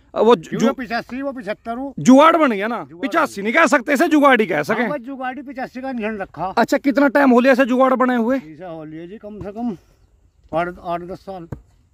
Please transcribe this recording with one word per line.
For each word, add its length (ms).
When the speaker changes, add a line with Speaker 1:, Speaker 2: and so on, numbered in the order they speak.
Speaker 1:
अब 100
वो 120
Speaker 2:
क्यों 240
Speaker 1:
जु-, 140
Speaker 2:
पिचासी, 480
वो 100
पिछहत्तर 440
हूँ। 240
Speaker 1:
जुगाड़ 360
बन 160
गया 140
ना, 240
Speaker 2:
जुगाड़ 100
Speaker 1:
पिचासी 420
नहीं 100
कह 140
सकते 260
इसे, 160
जुगाड़ 320
ही 60
कह 80
Speaker 2:
हाँ, 80
Speaker 1:
सके। 260
Speaker 2:
बस 100
जुगाड़ 380
ही 60
पिचासी 380
का 100
इंजन 260
रखा। 280
Speaker 1:
अच्छा, 200
कितना 300
time 220
हो 100
लिया 120
इसे 120
जुगाड़ 300
बने 220
हुए? 200
Speaker 2:
इसे 280
हो 200
लिया 220
जी 120
कम 220
से 120
कम 240
आठ, 140
आठ 160
दस 180
साल। 300